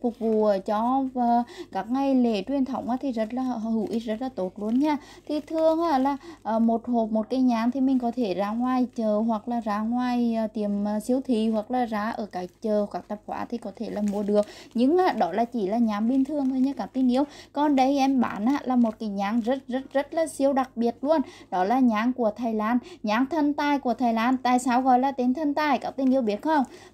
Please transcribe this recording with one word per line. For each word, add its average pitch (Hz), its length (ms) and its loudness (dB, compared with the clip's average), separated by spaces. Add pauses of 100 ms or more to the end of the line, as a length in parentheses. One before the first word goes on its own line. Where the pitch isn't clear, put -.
phục 240 160 -4
vụ, 214 260 2
ờ, 208 140 4
cho 233 460 0 (100)
v-, 240 280 2 (300)
các 214 180 -6
ngày 269 240 0
lễ 233 340 2
truyền 269 160 0
thống 247 260 -6
á, 254 100 0
thì 277 120 -4
rất 220 220 -4
là 254 80 -4
hữu 226 480 -2
ích, 226 140 -4
rất 220 180 -6
là 262 60 -6
tốt 185 300 -6
luôn 220 200 -2
nha. 294 180 2 (320)
Thì 294 120 -2
thường 320 420 0
á, 311 160 2
là, 269 180 0 (260)
ờ, 220 160 -2
một 226 280 2
hộp, 233 240 0
một 220 200 -2
cây 262 100 0
nhang 240 300 2
thì 269 100 -2
mình 262 180 2
có 240 180 0
thể 208 180 0
ra 202 160 -2
ngoài 254 360 0 (100)
chợ 214 300 2
hoặc 220 220 -2
là 240 120 -2
ra 214 200 -2
ngoài, 240 540 0
ờ, 220 120 0
tiệm, 208 380 -2
ờ, 208 160 -2
siêu 247 240 0
thị 220 240 2
hoặc 220 220 -2
là 247 160 0
ra 214 240 -4
ở 220 160 -8
các 180 180 -8 (180)
chợ, 208 300 2
các 180 160 -10
tạp 208 180 -6
hóa 202 220 -8
thì 233 100 -6
có 214 180 -10
thể 202 140 -8
là 202 120 -4 (100)
mua 208 100 -2
được. 208 240 2 (280)
Nhưng 269 240 4
á, 370 140 4
đó 180 200 0
là 214 120 0
chỉ 233 220 -4
là 208 120 0
nhang 220 300 0
bình 269 160 2
thường 285 260 -2
thôi 262 100 -2
nha 277 160 2
các 302 160 -8
tín 254 200 2
yêu. 269 120 4 (280)
Còn 294 240 2
đây 269 220 4
em 269 220 2
bán 214 260 -2
á, 285 180 2
là 254 120 0
một 226 220 4
cái 220 100 -6
nhang 202 320 -2
rất, 247 180 -2 (100)
rất, 262 240 -6
rất 277 220 -2
là 320 120 0
siêu 277 260 0
đặc 262 240 0
biệt 233 240 0
luôn. 302 200 2 (300)
Đó 185 140 0
là 226 140 2
nhang 240 340 2
của 233 240 0
Thái 233 180 -4
Lan, 220 240 0 (240)
nhang 220 240 0
thần 294 260 0
tài 285 260 0
của 247 160 0
Thái 233 200 0
Lan. 240 220 0
Tại 254 220 2
sao 254 240 2
gọi 262 160 6
là 269 140 2
tên 254 220 0
thần 285 200 -2
tài, 294 240 2
các - 120 -6
tín 262 240 2
yêu 269 80 2
biết 208 200 -2
không? 302 220 2 (300)